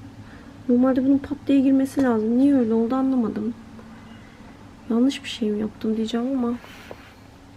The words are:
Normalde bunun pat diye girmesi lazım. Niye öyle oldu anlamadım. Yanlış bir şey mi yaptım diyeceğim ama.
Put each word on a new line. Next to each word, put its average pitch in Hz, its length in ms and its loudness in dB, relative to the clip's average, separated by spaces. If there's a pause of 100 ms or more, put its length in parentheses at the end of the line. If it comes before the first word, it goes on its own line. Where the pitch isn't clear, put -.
(680)
Normalde 254 360 4
bunun 277 120 4
pat 277 200 -6 (100)
diye 277 120 4
girmesi 269 440 2
lazım. 226 340 2
Niye 277 180 6
öyle 226 180 2
oldu 226 220 0
anlamadım. 233 580 -2 (1400)
Yanlış 240 340 2
bir - 60 -12
şey 214 200 -4
mi 208 100 -2
yaptım 220 380 -4
diyeceğim 233 300 -4
ama. 247 260 -2 (1040)